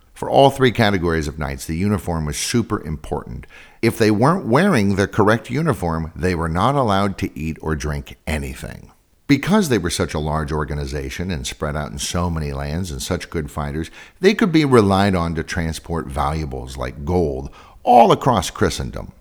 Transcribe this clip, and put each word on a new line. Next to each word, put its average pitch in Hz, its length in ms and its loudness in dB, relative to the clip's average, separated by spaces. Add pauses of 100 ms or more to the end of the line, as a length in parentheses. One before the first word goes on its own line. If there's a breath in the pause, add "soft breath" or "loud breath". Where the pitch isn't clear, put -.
(140)
For - 160 -6
all 135 180 8
three 131 240 4
categories 87 560 2
of 73 100 -10
knights, 69 280 -6
the 80 100 -4
uniform 90 480 -2
was 73 140 -4
super - 480 -2
important. 71 600 -8 (360 loud breath)
If 117 160 0
they 110 120 6
weren't 131 360 2
wearing 113 500 4
the 95 100 2
correct 107 440 2
uniform, 87 640 -2
they 90 180 0
were 82 140 -2
not 101 280 2
allowed 101 420 2
to - 200 -6
eat 78 220 -6
or 78 160 -2
drink 71 400 -6 (100)
anything. 69 640 -8 (360)
Because 156 420 2
they 120 80 4
were 87 140 0
such - 240 -2
a 82 40 -2
large 76 320 -2
organization 73 800 -6
and 78 160 -6
spread 73 300 -6
out 73 160 -6
in 71 60 -12
so 87 320 -2
many 78 240 -4
lands 76 360 -4
and 69 120 -8
such - 260 -6
good 78 220 -6
fighters, 76 400 -6 (280 loud breath)
they 196 140 4
could 220 200 0
be 156 120 4
relied 101 500 4
on 85 200 -2
to 80 80 -4
transport 82 640 -6
valuables 69 720 -6
like 65 260 -8
gold 71 460 -2 (320 loud breath)
all 233 300 8
across 117 360 2
Christendom. - 720 -4